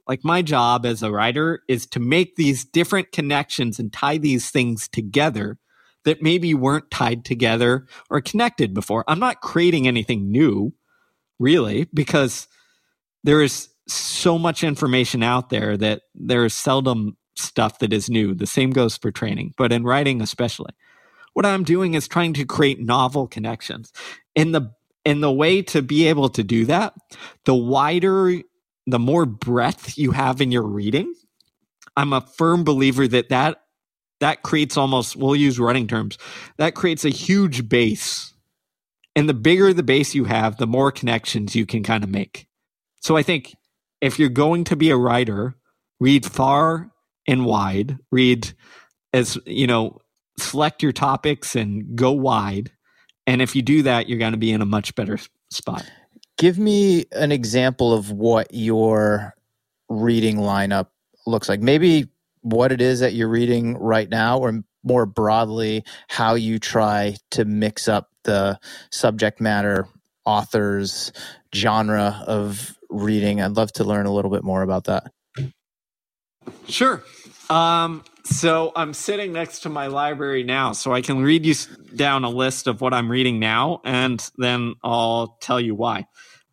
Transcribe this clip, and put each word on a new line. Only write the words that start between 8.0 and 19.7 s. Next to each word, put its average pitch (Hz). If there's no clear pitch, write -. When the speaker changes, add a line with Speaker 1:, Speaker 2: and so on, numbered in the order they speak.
Speaker 1:
or 143
connected 160
before. 107
I'm 160
not 247
creating 170
anything 110
new, 110
really, 127
because 143
there 147
is -
so -
much -
information 127
out 123
there 107
that 107
there 120
is 110
seldom 127
stuff -
that 104
is 107
new. 107
The 95
same 131
goes 127
for 110
training, -
but 120